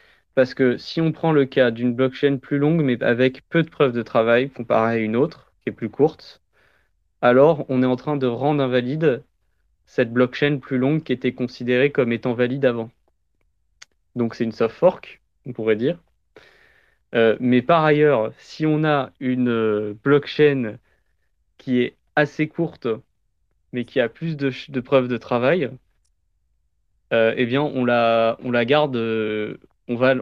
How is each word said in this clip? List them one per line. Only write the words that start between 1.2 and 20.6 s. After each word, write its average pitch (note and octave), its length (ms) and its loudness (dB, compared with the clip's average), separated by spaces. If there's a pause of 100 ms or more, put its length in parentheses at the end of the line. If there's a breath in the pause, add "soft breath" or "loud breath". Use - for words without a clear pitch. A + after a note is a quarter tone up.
le C#3+ 140 4
cas C3 260 2
d'une A#2+ 220 -2
blockchain C3 440 0
plus C#3+ 200 -6
longue D#3 240 2
mais A#2+ 220 0
avec B2+ 460 0
peu E3 120 2
de E3 80 -6
preuves C3+ 220 0
de A#2 100 -2
travail A#2 480 2
comparée A2+ 440 0
à A2+ 40 -2
une A2 180 -2
autre D#3+ 360 -4 (100)
qui A#2 80 -6
est - 20 -6
plus G#2+ 180 -8
courte, - 520 -2 (800)
alors C#3 480 4
on B2+ 120 0
est B2+ 40 2
en B2+ 100 0
train D3 220 -6
de C3 80 -2
rendre C3+ 360 -2
invalide B2+ 640 -2 (640)
cette A#2 260 -2
blockchain B2+ 460 0
plus C3 200 -6
longue D3 260 0
qui - 80 -6
était B2+ 220 -4
considérée B2+ 580 -2
comme A#2 200 0
étant A#2 220 -4
valide B2 320 -2
avant. A#2 240 -2 (1200)
Donc A#2 220 -4
c'est A#2+ 80 -4
une A2+ 80 -4
soft - 240 -4
fork, - 440 -2 (260)
on B2+ 60 -10
pourrait A2 220 0
dire. C3+ 240 -2 (1160 soft breath)
Euh, A2+ 260 4
mais B2 220 2
par E3 220 2
ailleurs, D3 540 2
si - 280 -8
on D3+ 180 2
a D3 360 -2
une, B2+ 280 -2
euh, G#2+ 460 -2 (100)
blockchain C#3 720 2 (800)